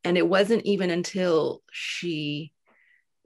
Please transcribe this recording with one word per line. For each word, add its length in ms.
And 120
it 120
wasn't 380
even 240
until 720
she 800